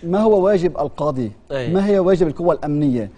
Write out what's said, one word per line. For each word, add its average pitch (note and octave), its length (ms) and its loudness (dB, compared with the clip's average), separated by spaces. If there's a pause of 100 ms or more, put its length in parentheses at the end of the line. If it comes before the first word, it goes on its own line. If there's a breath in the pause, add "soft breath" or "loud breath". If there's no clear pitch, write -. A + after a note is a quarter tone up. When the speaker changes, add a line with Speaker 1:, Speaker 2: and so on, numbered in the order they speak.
Speaker 1:
ما F3 160 -2
هو G#3 260 4
واجب F3+ 320 0
القاضي؟ C#3 540 -4 (200)
Speaker 2:
أي. C#3 220 -4
Speaker 1:
ما G3 140 2
هي G3+ 120 2
واجب F3+ 280 2
القوى E3+ 280 0
الأمنية؟ C#3+ 640 -2